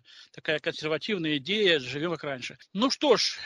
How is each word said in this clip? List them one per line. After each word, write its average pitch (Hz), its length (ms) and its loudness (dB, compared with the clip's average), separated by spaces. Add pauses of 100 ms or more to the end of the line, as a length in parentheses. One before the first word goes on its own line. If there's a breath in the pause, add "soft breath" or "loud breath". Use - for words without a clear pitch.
(320 soft breath)
такая - 280 -2
консервативная 156 760 -2
идея, 175 420 2
живем 143 320 -4
как 156 100 -6
раньше. - 360 -8 (160)
Ну 233 160 2
что 269 260 4
ж, - 300 -2